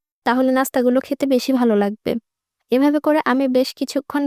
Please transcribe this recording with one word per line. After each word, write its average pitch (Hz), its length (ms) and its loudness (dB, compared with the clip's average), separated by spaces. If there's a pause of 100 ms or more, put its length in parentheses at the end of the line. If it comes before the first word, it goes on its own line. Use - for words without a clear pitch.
(260)
তাহলে 254 260 2
নাস্তাগুলো 262 500 0
খেতে - 240 -4
বেশি 269 280 0
ভালো 240 220 2
লাগবে। 202 360 -2 (600)
এভাবে 294 280 2
করে 302 260 0
আমি 262 220 0
বেশ 254 260 0
কিছুক্ষণ - 540 -6